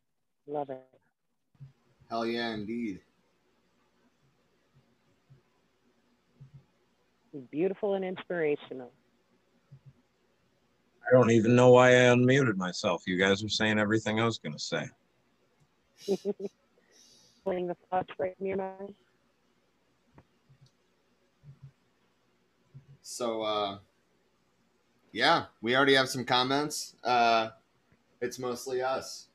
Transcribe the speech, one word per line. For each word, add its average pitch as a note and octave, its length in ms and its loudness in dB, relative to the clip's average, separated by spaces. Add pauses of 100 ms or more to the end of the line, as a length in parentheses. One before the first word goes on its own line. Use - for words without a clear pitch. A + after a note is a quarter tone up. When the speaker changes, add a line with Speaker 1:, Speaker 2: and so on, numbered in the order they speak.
(460)
Speaker 1:
Love C#3+ 240 -8
it. C3 160 -14 (1200)
Speaker 2:
Hell A2+ 180 -6
yeah, A#2 260 -4
indeed. G#2+ 460 -8 (4000)
Speaker 1:
Beautiful F#3+ 440 -4
and F#3+ 100 -6
inspirational. D#3 840 -6 (2250)
Speaker 3:
I B2+ 60 2
don't A#2+ 180 6
even A#2 240 4
know B2 160 8
why B2 180 8
I B2 260 6
unmuted B2 400 2
myself. F2+ 520 -4
You F#2 100 -2
guys G2 260 2
were A2 60 -8
saying A2 300 0
everything A2 400 -2
I A#2 60 0
was A2+ 120 -2
gonna D2+ 220 -14
say. - 280 -8 (1200)
Speaker 1:
<laughs> G3 80 0 (1300)
Playing F3+ 240 -6
the F3 80 -8 (140)
thoughts F#3 280 -4
right F#3 220 -6
in F#3+ 60 -10
your F#3+ 120 -6
mind. F#3+ 360 -12 (4000)
Speaker 2:
So, A2+ 400 -6
uh, G#2 360 -4 (1300)
yeah, C3 340 2 (160)
we A#2 140 0
already C#3 180 4
have C3 160 4
some B2 160 -8
comments. C3+ 760 -2
Uh, A#2 460 2 (720)
it's B2 180 -8
mostly B2+ 420 -8
us. - 540 -8